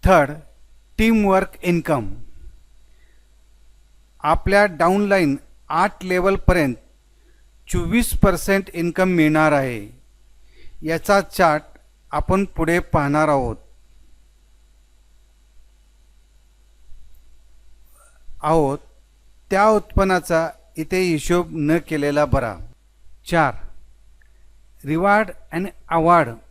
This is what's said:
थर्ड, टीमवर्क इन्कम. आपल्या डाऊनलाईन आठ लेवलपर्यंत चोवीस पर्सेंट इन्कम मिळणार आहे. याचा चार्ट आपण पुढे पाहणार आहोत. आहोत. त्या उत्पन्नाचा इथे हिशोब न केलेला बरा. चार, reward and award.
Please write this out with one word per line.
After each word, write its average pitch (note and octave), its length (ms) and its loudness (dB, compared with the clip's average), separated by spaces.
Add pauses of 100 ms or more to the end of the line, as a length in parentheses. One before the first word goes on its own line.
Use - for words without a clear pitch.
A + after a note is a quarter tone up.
थर्ड, D#3 280 4 (640)
टीमवर्क G3+ 540 2 (120)
इन्कम. D3+ 500 -2 (2000)
आपल्या F#3+ 460 2
डाऊनलाईन F#3 720 2 (340)
आठ F3+ 340 -2
लेवलपर्यंत F#3 720 0 (920)
चोवीस F3+ 440 -2
पर्सेंट G3 600 2
इन्कम F3 340 -2
मिळणार D#3 440 2
आहे. B2 500 -4 (800)
याचा E3 400 0
चार्ट D#3 420 0 (480)
आपण F#3 340 0
पुढे E3+ 340 -2
पाहणार D3+ 480 0
आहोत. B2+ 280 0 (4000)
आहोत. D3+ 360 0 (720)
त्या G3 160 2
उत्पन्नाचा F#3 840 0 (280)
इथे E3 220 -4
हिशोब F3 520 0
न D3+ 260 0 (100)
केलेला D3 380 0
बरा. B2 340 -2 (680)
चार, D3+ 280 0 (1300)
reward G3 440 0 (260)
and F#3 120 -6 (260)
award. E3 400 4 (180)